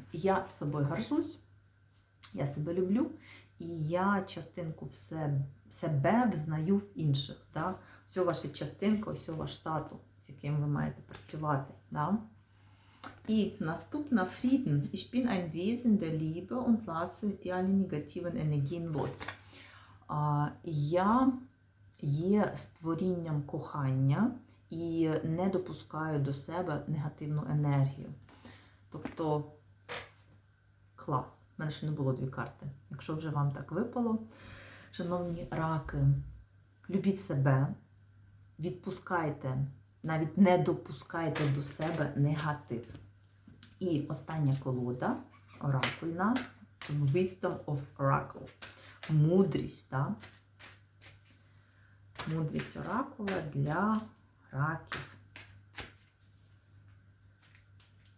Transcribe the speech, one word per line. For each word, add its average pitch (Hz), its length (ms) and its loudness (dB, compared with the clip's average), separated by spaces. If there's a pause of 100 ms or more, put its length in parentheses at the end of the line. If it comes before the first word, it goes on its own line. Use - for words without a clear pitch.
(120)
Я 190 380 2
собою 147 360 0
горжусь, 233 540 0 (920)
я 143 140 -2
себе 151 260 -4
люблю, 190 380 2 (480)
і 165 280 -4
я 190 400 2
частинку 160 580 -8
все-, 147 560 -2 (300)
себе 175 600 4
взнаю 160 440 2
в 202 180 -4
інших, 143 420 0 (160)
да? 180 220 -2 (340)
Ось 180 160 0
ваша 165 220 0
частинка, 196 640 0
ось - 160 -8
ваш 156 300 -6
тату, - 420 -6 (260)
з - 40 -18
яким 143 320 -2
ви 147 60 0
маєте 147 340 -2
працювати, 151 720 -4 (180)
да? 170 260 0 (1120)
І 220 320 2
наступна 185 680 0
Frieden. 214 560 2 (120)
Ich - 200 -8
bin 247 140 2
ein 175 260 0
Wesen 214 460 4
der 160 140 -2 (100)
Liebe 175 320 -4 (120)
und 220 200 4
lasse 170 380 -2 (300)
alle 185 160 2 (120)
negativen 165 540 -4
Energien 151 560 0
los. - 200 -2 (960)
А, 147 400 2 (160)
я 185 680 4 (680)
є 175 540 2
створінням 165 880 -2
кохання 139 880 2 (380)
і 165 400 0 (140)
не 170 260 2
допускаю 156 680 -2
до 139 140 0
себе 160 540 -4
негативну 151 640 -2
енергію. 143 640 2 (760)
Тобто, 151 600 -4 (1400)
клас. 135 320 -2 (300)
В 160 40 -8
мене 151 100 -2
ще - 140 -6
не 151 60 -2
було 135 220 0
дві 135 140 -4
карти, - 400 -8 (220)
якщо 156 260 -8
вже 160 140 -4
вам 143 220 2
так 143 200 -10
випало. 226 480 0 (720)
Шановні 175 600 -4
раки, 160 460 -2 (920)
любіть 196 320 2
себе, 139 460 4 (920)
відпускайте, 156 1080 -2 (360)
навіть 160 340 -2
не 180 200 10
допускайте 151 880 0
до 139 160 2
себе 151 520 -2
негатив. 143 720 0 (920)
І 165 220 0
остання 147 640 0
колода, 127 540 -2 (440)
оракульна, 165 760 0 (540)
Wisdom 165 760 2
of 143 140 -2 (180)
Oracle. - 520 0 (600)
Мудрість, 160 840 4
да? 139 240 0 (2250)
Мудрість 156 420 -2
оракула 190 640 -2 (120)
для 180 480 2 (500)
раків. - 640 -4 (3000)